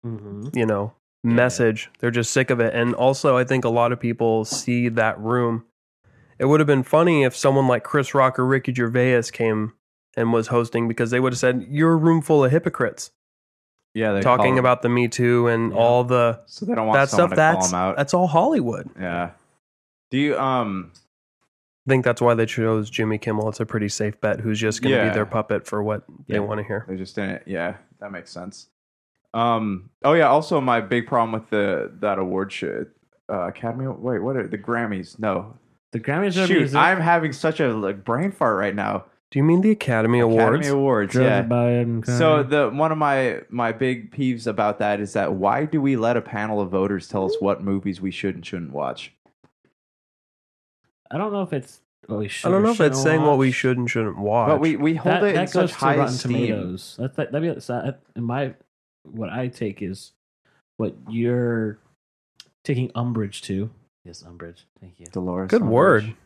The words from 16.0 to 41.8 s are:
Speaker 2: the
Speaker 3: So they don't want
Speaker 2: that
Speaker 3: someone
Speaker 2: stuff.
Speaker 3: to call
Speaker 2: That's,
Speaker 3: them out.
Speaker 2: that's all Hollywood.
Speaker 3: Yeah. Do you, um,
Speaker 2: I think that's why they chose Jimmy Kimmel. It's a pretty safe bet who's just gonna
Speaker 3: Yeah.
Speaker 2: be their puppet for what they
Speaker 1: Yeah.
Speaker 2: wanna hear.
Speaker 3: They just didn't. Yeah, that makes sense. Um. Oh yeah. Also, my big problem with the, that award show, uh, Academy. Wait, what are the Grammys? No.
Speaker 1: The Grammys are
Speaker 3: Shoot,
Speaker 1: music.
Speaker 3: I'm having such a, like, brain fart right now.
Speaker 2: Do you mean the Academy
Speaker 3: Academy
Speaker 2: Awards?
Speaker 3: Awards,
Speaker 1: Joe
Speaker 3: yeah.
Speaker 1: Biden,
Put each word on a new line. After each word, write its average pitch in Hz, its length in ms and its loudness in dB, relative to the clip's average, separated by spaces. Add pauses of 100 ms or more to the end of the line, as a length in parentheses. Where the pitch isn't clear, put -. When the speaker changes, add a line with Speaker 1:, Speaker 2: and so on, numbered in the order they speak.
Speaker 2:
the 120 420 2
Speaker 3:
So - 200 -12
they 185 80 -2
don't 113 120 -2
want 110 120 4
Speaker 2:
that 139 100 4
Speaker 3:
someone 175 220 4
Speaker 2:
stuff. - 0 -
Speaker 3:
to 190 60 -2
call 156 240 6
Speaker 2:
That's, 180 100 0
Speaker 3:
them 90 100 -2
out. 95 160 0
Speaker 2:
that's 143 180 -2
all 180 120 2
Hollywood. 160 640 0 (100)
Speaker 3:
Yeah. 87 300 -6 (800)
Do 127 80 -2
you, 143 200 0
um, 107 540 -2 (960)
Speaker 2:
I 135 40 -2
think 127 140 4
that's 120 160 0
why 120 140 4
they 113 120 2
chose 110 440 -2
Jimmy 110 280 -2
Kimmel. 107 300 -4
It's 107 120 -8
a 113 60 -2
pretty 104 220 -4
safe 104 320 -6
bet 107 200 -2
who's 107 200 -4
just 110 220 -2
gonna 135 140 2
Speaker 3:
Yeah. 101 120 2
Speaker 2:
be 92 60 -2
their 107 120 0
puppet 107 400 -4
for 104 160 -4
what 104 220 -4 (240)
they 110 60 -4
Speaker 1:
Yeah. 104 60 0
Speaker 2:
wanna 104 220 -6
hear. 104 240 -6
Speaker 3:
They 95 100 -8
just 92 180 -12
didn't. 98 320 -8
Yeah, 90 300 -6 (240)
that 101 120 -14
makes 87 180 -16
sense. - 380 -16 (640)
Um. 110 560 -2 (160)
Oh 143 100 6
yeah. 156 140 6
Also, 151 320 2
my 120 200 2
big 117 260 -2
problem 113 260 0
with 110 180 -6
the, 98 400 -2 (100)
that 101 180 -2
award 95 340 -4
show, 57 340 -6 (440)
uh, 92 180 -4
Academy. 120 380 -8
Wait, 120 340 -6
what 131 160 -4
are 110 100 -4
the 104 120 -8
Grammys? 104 600 -4
No. 107 360 -4 (380)
Speaker 1:
The 113 80 -6
Grammys 180 420 -2
are 185 40 2
Speaker 3:
Shoot, 175 120 4
Speaker 1:
music. 139 200 0
Speaker 3:
I'm 175 220 4
having 165 320 2
such 156 280 -4
a, 143 120 2
like, 101 320 -4
brain 151 260 -2
fart 117 280 0
right 98 160 -2
now. 101 300 -4 (260)
Speaker 2:
Do 135 100 -2
you 143 40 4
mean 170 160 4
the 214 120 4
Academy 120 480 2
Speaker 3:
Academy 113 240 4
Speaker 2:
Awards? 139 240 2
Speaker 3:
Awards, 131 460 2
Speaker 1:
Joe 127 80 4
Speaker 3:
yeah. 107 200 4
Speaker 1:
Biden, 120 640 0